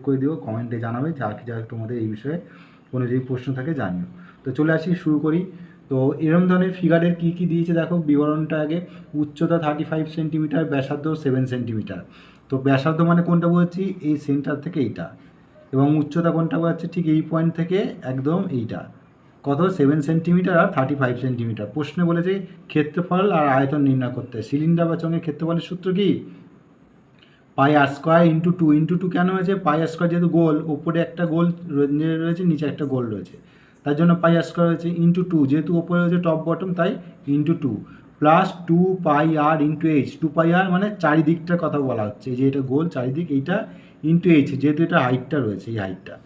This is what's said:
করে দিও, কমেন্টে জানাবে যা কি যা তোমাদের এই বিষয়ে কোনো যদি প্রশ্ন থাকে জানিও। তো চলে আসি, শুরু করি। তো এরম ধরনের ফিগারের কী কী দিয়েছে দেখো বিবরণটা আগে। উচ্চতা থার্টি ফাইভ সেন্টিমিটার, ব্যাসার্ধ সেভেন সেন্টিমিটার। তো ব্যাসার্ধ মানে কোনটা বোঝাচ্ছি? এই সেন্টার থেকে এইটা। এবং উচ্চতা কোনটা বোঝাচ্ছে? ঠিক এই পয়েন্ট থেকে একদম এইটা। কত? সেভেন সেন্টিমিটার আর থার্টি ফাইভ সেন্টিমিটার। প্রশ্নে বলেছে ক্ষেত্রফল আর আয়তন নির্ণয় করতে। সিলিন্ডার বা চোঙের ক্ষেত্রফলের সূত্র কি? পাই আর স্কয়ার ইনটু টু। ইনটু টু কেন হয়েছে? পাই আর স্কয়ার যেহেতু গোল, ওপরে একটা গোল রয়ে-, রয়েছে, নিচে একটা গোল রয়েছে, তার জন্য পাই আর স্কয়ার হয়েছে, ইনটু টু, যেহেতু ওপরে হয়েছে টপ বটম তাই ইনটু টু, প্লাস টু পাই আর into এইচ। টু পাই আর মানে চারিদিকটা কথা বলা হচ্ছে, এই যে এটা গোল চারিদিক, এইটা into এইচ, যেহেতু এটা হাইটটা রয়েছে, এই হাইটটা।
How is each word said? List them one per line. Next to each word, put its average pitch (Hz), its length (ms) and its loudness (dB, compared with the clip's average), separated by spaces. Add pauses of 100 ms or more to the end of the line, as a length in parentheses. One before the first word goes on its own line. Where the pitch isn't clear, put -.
করে 135 140 0
দিও, 143 180 -2
কমেন্টে 117 440 -8
জানাবে 120 320 -4
যা 131 180 -6
কি 110 220 -10
যা 113 180 -8
তোমাদের 113 280 -8
এই 110 100 -4
বিষয়ে 135 320 -6 (520)
কোনো 127 160 -2
যদি 127 120 0
প্রশ্ন 127 340 -4
থাকে 131 200 -6
জানিও। 90 320 -4 (380)
তো 131 80 -6
চলে 156 220 0
আসি, 170 220 0
শুরু 151 240 0
করি। 156 320 0 (380)
তো 135 300 2
এরম 165 280 4
ধরনের 180 240 2
ফিগারের 170 440 2
কী 170 160 0
কী 180 140 -4
দিয়েছে 170 280 0
দেখো 165 240 0
বিবরণটা 151 640 0
আগে। 156 200 -2 (320)
উচ্চতা 160 460 0
থার্টি 151 240 -2
ফাইভ 160 240 -4
সেন্টিমিটার, 156 580 -2
ব্যাসার্ধ 143 480 -2
সেভেন 131 320 0
সেন্টিমিটার। 110 520 -6 (520)
তো 135 80 -2
ব্যাসার্ধ 139 440 0
মানে 170 220 4
কোনটা 170 240 2
বোঝাচ্ছি? 175 540 0
এই 151 160 0
সেন্টার 143 440 -4
থেকে 170 180 -6
এইটা। 98 300 -4 (640)
এবং 143 260 4
উচ্চতা 165 340 0
কোনটা 165 260 0
বোঝাচ্ছে? 165 300 -2
ঠিক 175 200 -4
এই 156 140 4
পয়েন্ট 165 340 0
থেকে 185 380 -2 (100)
একদম 135 480 -2
এইটা। 113 380 -6 (540)
কত? 143 260 0
সেভেন 147 320 2
সেন্টিমিটার 170 560 2
আর 185 100 4
থার্টি 135 280 0
ফাইভ 123 220 0
সেন্টিমিটার। 117 560 -4
প্রশ্নে 151 300 -4
বলেছে 175 440 0 (200)
ক্ষেত্রফল 175 640 0
আর 156 160 2
আয়তন 139 340 2
নির্ণয় 131 280 2
করতে। 131 320 -8
সিলিন্ডার 165 460 0
বা 165 80 0
চোঙের 165 240 -2
ক্ষেত্রফলের 165 420 -4
সূত্র 185 320 -6
কি? 190 320 2 (1300)
পাই 143 200 4
আর 143 120 6
স্কয়ার 165 380 4
ইনটু 165 260 4
টু। 160 220 2
ইনটু 160 220 2
টু 180 140 -2
কেন 175 200 2
হয়েছে? 190 260 0
পাই 156 260 0
আর 165 60 0
স্কয়ার 170 220 -2
যেহেতু 175 200 2
গোল, 156 360 4
ওপরে 160 360 -2
একটা 170 240 -2
গোল 170 260 2 (180)
রয়ে-, 147 480 0
রয়েছে, 170 260 -2
নিচে 156 220 0
একটা 147 200 -4
গোল 127 200 -2
রয়েছে, 101 320 -10 (460)
তার 147 120 0
জন্য 170 200 6
পাই 170 220 4
আর 160 60 2
স্কয়ার 170 240 0
হয়েছে, 170 220 -2
ইনটু 175 340 2
টু, 160 220 2
যেহেতু 156 320 0
ওপরে 175 240 0
হয়েছে 175 160 2
টপ 165 280 0
বটম 170 280 -2
তাই 170 220 0 (320)
ইনটু 147 260 2
টু, 123 300 -2 (360)
প্লাস 170 340 4 (140)
টু 180 360 4
পাই 156 340 2
আর 151 200 2
into 151 300 0
এইচ। 151 340 0
টু 165 60 0
পাই 165 260 2
আর 185 180 2
মানে 202 280 0
চারিদিকটা 165 600 2
কথা 147 200 -2
বলা 123 240 -2
হচ্ছে, 104 260 -8
এই 123 60 -4
যে 131 120 2
এটা 139 120 2
গোল 139 300 0
চারিদিক, 143 420 -4
এইটা 160 360 -2 (380)
into 170 240 4
এইচ, 147 200 6 (120)
যেহেতু 151 220 2
এটা 165 160 2
হাইটটা 127 400 0
রয়েছে, 107 320 -4
এই 117 60 -6
হাইটটা। 92 480 -10